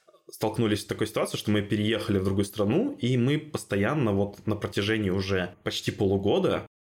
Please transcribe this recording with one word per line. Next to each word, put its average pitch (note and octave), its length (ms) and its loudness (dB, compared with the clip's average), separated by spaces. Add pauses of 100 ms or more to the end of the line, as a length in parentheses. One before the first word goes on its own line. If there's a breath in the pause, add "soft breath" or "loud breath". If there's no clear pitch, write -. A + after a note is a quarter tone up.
(300 soft breath)
столкнулись G#2+ 520 0
с - 40 -12
такой G#2 200 -2
ситуацией, - 320 -2
что - 120 -4
мы G#2 120 2
переехали G#2 560 0
в F#2+ 60 0
другую G2 200 2
страну, D3 540 0
и B2+ 180 0
мы C3+ 220 2
постоянно A#2+ 720 0
вот G2+ 340 -2
на G#2+ 100 0
протяжении G2+ 540 0
уже F#2 520 0
почти - 280 -4
полугода G2+ 760 2 (220)